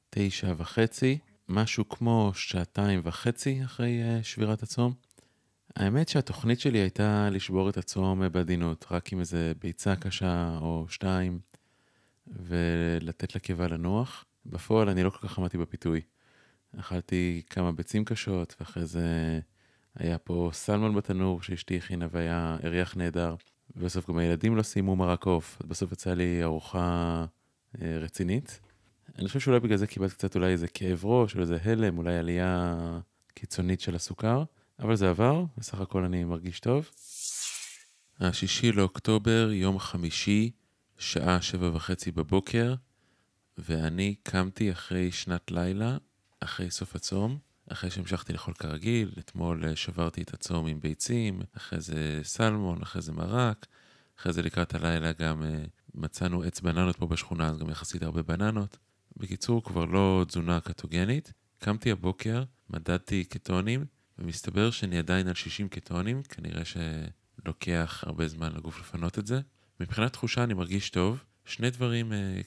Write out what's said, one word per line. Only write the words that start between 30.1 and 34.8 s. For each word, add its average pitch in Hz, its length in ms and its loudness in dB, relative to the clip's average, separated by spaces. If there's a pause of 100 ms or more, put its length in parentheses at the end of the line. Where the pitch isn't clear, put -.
קצת - 220 -2
אולי 92 160 4
איזה 85 160 2
כאב 92 380 -2
ראש, 113 300 4
או 95 60 0
איזה 85 220 2
הלם, 107 340 2
אולי 85 200 0
עלייה 87 840 0 (340)
קיצונית 92 480 -2
של 87 140 -2
הסוכר, 113 480 0 (360)
אבל 113 160 2